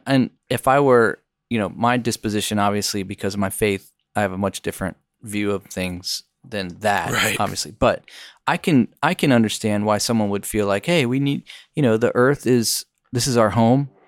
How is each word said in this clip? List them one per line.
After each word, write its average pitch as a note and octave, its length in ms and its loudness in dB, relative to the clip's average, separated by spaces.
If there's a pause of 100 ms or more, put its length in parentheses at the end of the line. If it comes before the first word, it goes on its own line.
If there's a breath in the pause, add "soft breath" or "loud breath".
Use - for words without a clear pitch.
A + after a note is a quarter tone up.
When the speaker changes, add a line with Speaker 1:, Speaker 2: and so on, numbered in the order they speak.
Speaker 1:
and C3 240 2 (200)
if C3 180 -4
I C3+ 120 6
were, B2 380 4 (320)
you A#2 80 0
know, G2 120 0
my A#2+ 260 0
disposition, G#2+ 600 -4
obviously, G2+ 440 -2
because G2 320 -8
of G2+ 60 -4
my F#2+ 100 -2
faith, G2+ 400 -2 (240)
I G#2 60 -2
have G2 120 0
a F#2 60 -8
much G2 240 -4
different F#2+ 340 -6 (260)
view G#2 300 -4
of F#2+ 120 -4
things F#2 580 -8 (240)
than G2 220 -8 (120)
that, G2+ 320 -2
Speaker 2:
Right. - 280 -2
Speaker 1:
obviously. F#2+ 300 -6
But - 340 0 (420 loud breath)
I E3+ 120 0
can, C#3 300 2 (140)
I E3 120 2
can D3+ 180 2
understand G#2+ 540 0
why G#2+ 120 2
someone A2 320 0
would G2+ 140 -4
feel G#2 220 -2
like, G2 180 0
"Hey, E3 220 0
we B2 140 -2
need, C#3 240 -2 (300 loud breath)
you D#3 80 0
know, A2+ 140 4
the A#2 180 2
earth C3 320 2
is, A#2 380 2 (280)
this A#2+ 160 -2
is A#2+ 100 0
our G#2+ 120 6
home. A#2 380 2 (200 soft breath)